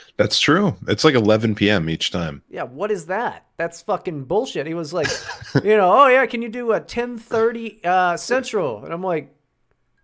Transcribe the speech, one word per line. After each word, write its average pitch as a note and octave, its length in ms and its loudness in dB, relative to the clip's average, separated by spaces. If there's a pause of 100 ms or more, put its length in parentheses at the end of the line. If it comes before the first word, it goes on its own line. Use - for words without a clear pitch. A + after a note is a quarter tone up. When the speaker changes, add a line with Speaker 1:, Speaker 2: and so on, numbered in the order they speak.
(180)
Speaker 1:
That's - 220 0
true. D3 360 2 (140)
It's, - 140 0
like, D3+ 120 6
eleven A2 400 4
P G#2 160 2
M E2+ 180 0
each - 220 -4
time. D#2+ 380 -6
Speaker 2:
Yeah, - 140 -10
what C#3 280 -6
is E3+ 160 -6
that? G3 400 -6 (100)
That's E3 240 -8
fucking E3+ 440 -6
bullshit. F3 420 -2
He D#3+ 80 -6
was D#3+ 180 -8
like, D#3+ 140 -2 (280)
<laughs> - 280 -4
you G#3+ 140 4
know, F#3 140 4
"Oh, C4+ 160 8
yeah, B3+ 200 4
can A#3 160 -6
you A#3 60 -8
do A#3 240 -4
a F3+ 80 0
ten A#3+ 360 -8
thirty, A3+ 640 -2
uh, F3+ 340 2
Central?" F3 680 -2
And D#3 80 -10
I'm F3 80 -8
like, F3 320 -4 (720)